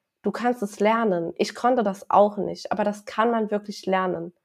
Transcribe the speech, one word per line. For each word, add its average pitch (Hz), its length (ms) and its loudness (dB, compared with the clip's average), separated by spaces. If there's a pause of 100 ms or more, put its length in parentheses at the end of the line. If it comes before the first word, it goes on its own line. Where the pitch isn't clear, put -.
(220)
Du 208 80 0
kannst 247 320 -2
es - 180 -6
lernen. 202 560 2
Ich - 180 -2
konnte 247 280 2
das 196 280 -4
auch 208 260 4
nicht, 180 360 -6
aber 208 120 0
das 208 220 -4
kann 226 240 0
man 220 200 0
wirklich 208 360 -6
lernen. 180 460 0 (120)